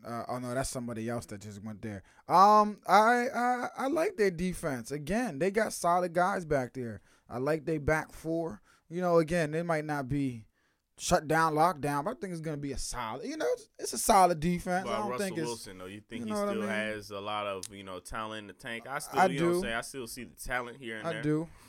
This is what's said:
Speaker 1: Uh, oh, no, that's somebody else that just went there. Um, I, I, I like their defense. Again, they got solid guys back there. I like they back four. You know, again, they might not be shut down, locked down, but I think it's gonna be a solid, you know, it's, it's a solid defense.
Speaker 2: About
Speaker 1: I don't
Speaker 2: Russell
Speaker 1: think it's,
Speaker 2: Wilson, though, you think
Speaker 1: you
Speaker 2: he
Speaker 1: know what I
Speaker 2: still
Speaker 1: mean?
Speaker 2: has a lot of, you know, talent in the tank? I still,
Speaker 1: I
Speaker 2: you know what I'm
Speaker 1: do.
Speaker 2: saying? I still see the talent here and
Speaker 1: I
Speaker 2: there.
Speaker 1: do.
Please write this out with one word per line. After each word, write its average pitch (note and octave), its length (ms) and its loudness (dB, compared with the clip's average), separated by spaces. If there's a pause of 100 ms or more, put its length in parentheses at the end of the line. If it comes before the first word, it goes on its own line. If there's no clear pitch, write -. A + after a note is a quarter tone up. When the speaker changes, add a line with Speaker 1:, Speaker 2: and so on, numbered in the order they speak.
Speaker 1:
Uh, A2+ 220 -8
oh, B2 100 -6
no, B2 160 -8
that's C3 160 -2
somebody A#2 400 -6
else A#2 160 -6
that G#2 160 -14
just G2+ 220 -14
went G#2+ 180 -12
there. G#2 220 -10 (260)
Um, G#3 480 8 (100)
I, A#3 400 6
I, B3 480 0
I A3+ 120 -2
like E4 300 0
their G3+ 120 4
defense. E3 640 -4
Again, D#3 480 -2
they F3+ 100 2
got G#3 240 0
solid F3+ 400 2
guys F3+ 320 2
back C3+ 280 0
there. A2+ 280 -8 (260)
I A#2+ 120 -6
like D3 260 0
they D#3+ 140 -2
back D3+ 340 0
four. E3 480 -6 (280)
You E3+ 120 -4
know, F3 160 6
again, E3 320 4
they D#3+ 140 -2
might D#3+ 220 0
not D3 220 -4
be B2+ 380 -2 (540)
shut D#3+ 280 2
down, D#3+ 280 4
locked D#3 260 4
down, C#3+ 240 -2
but G#3 60 -2
I - 80 -6
think F#3+ 140 -8
it's E3 60 -8
gonna D#3 180 -6
be C#3+ 140 -6
a B2 60 -6
solid, B2 480 -6
you C#4+ 100 -6
know, D#4+ 180 -2
it's, A#4 140 -8 (120)
it's - 140 -8
a - 40 -4
solid F#3 420 6
defense. F3 460 0
Speaker 2:
About - 80 -2
Speaker 1:
I - 80 -2
don't - 80 -2
Speaker 2:
Russell - 160 -2
Speaker 1:
think F#3 140 -4
it's, D#3+ 80 -2
Speaker 2:
Wilson, A2 320 -8
though, F#2 80 -12
you G2+ 140 -12
think - 180 -12
Speaker 1:
you A#3+ 80 -8
Speaker 2:
he G#3+ 40 -4
Speaker 1:
know G#3+ 100 -2
what G3+ 80 0
I - 20 -2
Speaker 2:
still G3 100 -2
Speaker 1:
mean? G#2 80 -2
Speaker 2:
has G#2+ 400 -4
a G2+ 100 -6
lot G#2 280 -4
of, G2 260 -6
you G2 100 -14
know, F#2+ 160 -10
talent A2 420 -8
in G#2 60 -14
the F#2 60 -14
tank? A#2 340 -10
I C3+ 120 -6
still, - 200 -6
Speaker 1:
I F3+ 60 8
Speaker 2:
you C#3 140 0
know E3+ 60 2
what E3+ 40 4
I'm F3 60 2
Speaker 1:
do. F3+ 80 -2
Speaker 2:
saying? A#2 120 -4
I A#2 60 -2
still C3 260 -10
see A#2+ 180 -12
the D2 100 -20
talent B2 420 -6
here A2+ 220 -10
and C3+ 80 -8
Speaker 1:
I E3+ 60 -4
Speaker 2:
there. F3 100 -8
Speaker 1:
do. D3+ 240 0 (220)